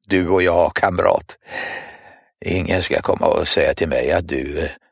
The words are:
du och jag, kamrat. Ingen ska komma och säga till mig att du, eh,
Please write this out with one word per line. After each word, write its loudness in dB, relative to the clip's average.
du 0
och 4
jag, 4
kamrat. 0
Ingen 0
ska -2
komma 0
och 0
säga 2
till -2
mig 0
att 0
du, -6
eh, -4